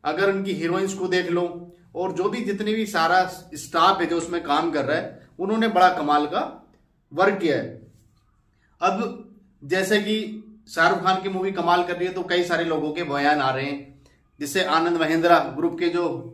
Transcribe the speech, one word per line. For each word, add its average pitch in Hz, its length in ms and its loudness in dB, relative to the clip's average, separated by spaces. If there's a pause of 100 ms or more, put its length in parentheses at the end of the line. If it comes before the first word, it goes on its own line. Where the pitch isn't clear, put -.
अगर 175 260 0
उनकी 196 220 -2
heroines 185 420 -2
को 185 140 -4
देख 175 220 0
लो 175 440 -4 (200)
और 180 180 -4
जो 180 160 -2
भी 240 120 -4
जितने 208 320 -4
भी 220 140 -2
सारा 175 380 2 (300)
staff 180 460 2
है 165 60 0
जो 170 100 -2
उसमें 170 260 -4
काम 156 280 0
कर 147 140 -2
रहा 147 120 0
है, - 320 -8 (100)
उन्होंने 214 300 0
बड़ा 180 200 6
कमाल 147 380 2
का 214 460 -6 (400)
work 196 260 2
किया 151 180 2
है। 107 120 -4 (1120)
अब 190 460 -2 (380)
जैसे 185 340 2
कि 208 200 0 (500)
शाहरुख 175 340 2
खान 185 200 2
की 196 60 -6
movie 190 240 -2
कमाल 175 300 2
कर 180 140 -2
रही 180 120 -4
है 185 60 -8
तो 180 80 -4
कई 175 220 0
सारे 170 200 0
लोगों 156 280 -2
के 170 100 -4
बयान 147 360 2
आ 131 120 2
रहे 135 140 -2
हैं, 143 240 -8 (520)
जैसे 147 240 -2
आनंद 165 320 2
महिंद्रा 165 420 4 (180)
group 165 220 -2
के 170 100 0
जो 175 140 -2 (320)